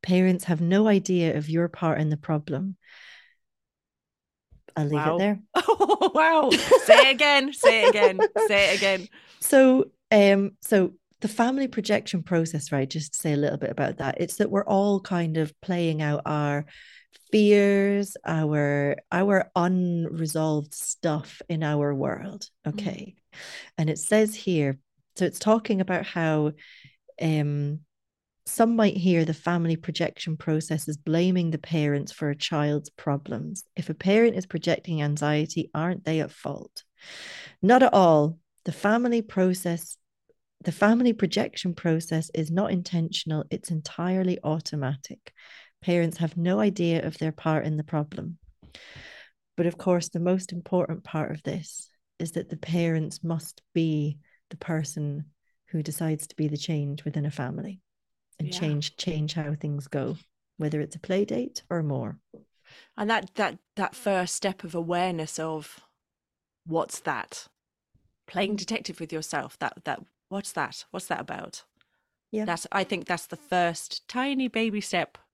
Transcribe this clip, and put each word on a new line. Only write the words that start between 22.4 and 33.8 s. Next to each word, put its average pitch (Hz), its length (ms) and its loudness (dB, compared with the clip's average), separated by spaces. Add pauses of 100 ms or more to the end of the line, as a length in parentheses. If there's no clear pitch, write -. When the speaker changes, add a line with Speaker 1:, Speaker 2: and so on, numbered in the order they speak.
Speaker 2:
Mm. 151 60 -4
Speaker 1:
okay? 202 420 -8 (640)
And 160 120 0
it 156 80 -2
says 214 360 2
here, 147 440 0 (380)
so 185 80 2
it's - 140 -2
talking 214 420 2
about 185 260 -2
how, 156 460 0 (680)
um, 147 600 0 (640)
some 233 300 2
might 214 220 4
hear 170 280 4
the 160 100 -2
family 165 420 0
projection 160 600 -6
process 156 520 -4
as 151 80 -6
blaming 170 560 0
the 156 60 -4
parents 147 520 -2
for - 180 -6
a 143 80 -2
child's 147 540 -2
problems. 143 720 -6 (140)
If - 120 -8